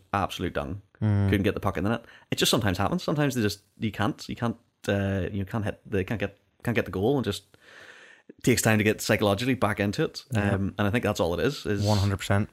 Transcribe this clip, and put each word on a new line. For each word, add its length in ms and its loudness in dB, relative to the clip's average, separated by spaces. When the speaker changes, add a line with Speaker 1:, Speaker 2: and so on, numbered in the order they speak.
Speaker 1:
absolute 420 -2
dung. 280 -6
Speaker 2:
Mm. 300 2
Speaker 1:
Couldn't 140 4
get 100 2
the 60 -6
puck 160 -2
in 80 -2
the 60 0
net. 140 -4
It 60 -2
just 140 2
sometimes 280 2
happens. 260 0
Sometimes 300 0
they 80 2
just, 180 0
you 140 -4
can't, 360 -4
you 80 -8
can't, 200 -4
uh, 420 0
you 140 -4
can't 200 -4
hit, 220 -6
they 180 -2
can't 160 -4
get, 160 -6
can't 100 -2
get 120 0
the 40 -10
goal, 260 0
and 80 0
just 200 -4
takes 200 4
time 160 4
to 60 2
get 160 2
psychologically 540 2
back 260 0
into 240 0
it. 280 -8
Speaker 2:
Yeah. 220 2
Speaker 1:
Um, 240 -2
and 80 2
I 40 2
think 140 0
that's 160 0
all 180 0
it 60 0
is, 200 -4
is 180 -2
Speaker 2:
One 160 2
hundred 200 2
percent. 340 0